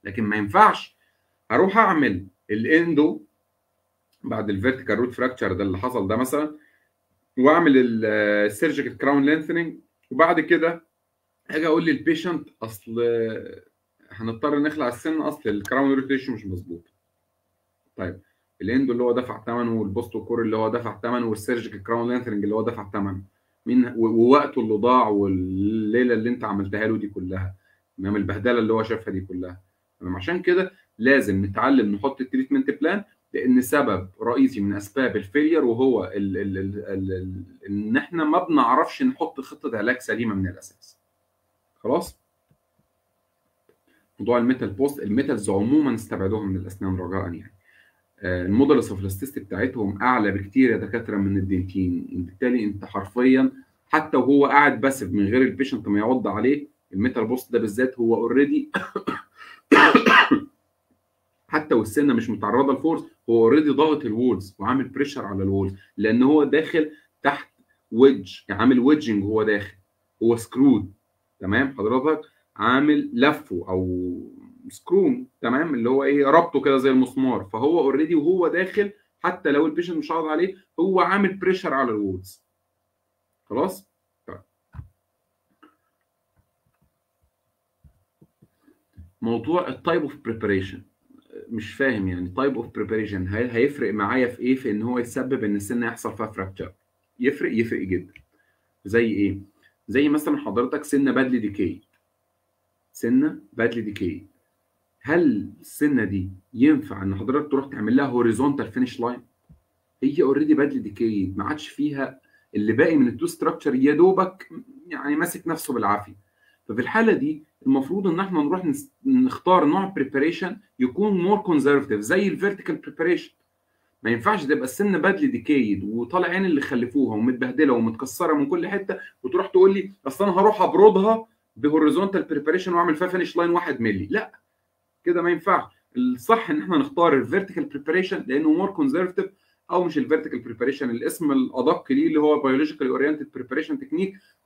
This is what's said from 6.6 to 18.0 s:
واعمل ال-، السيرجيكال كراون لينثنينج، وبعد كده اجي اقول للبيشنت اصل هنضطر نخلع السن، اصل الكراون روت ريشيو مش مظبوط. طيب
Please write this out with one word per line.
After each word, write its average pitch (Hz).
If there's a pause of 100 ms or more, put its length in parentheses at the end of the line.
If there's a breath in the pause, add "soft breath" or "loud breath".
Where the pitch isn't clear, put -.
واعمل 151
ال-، 117 (420)
السيرجيكال 131
كراون 139
لينثنينج، 160 (340)
وبعد 165
كده 165 (680)
اجي 160
اقول 165
للبيشنت 156 (140)
اصل 113 (1080)
هنضطر 113
نخلع 151
السن، 156
اصل 147
الكراون 131
روت 131
ريشيو 131
مش 98
مظبوط. 87 (1040)
طيب 92 (420)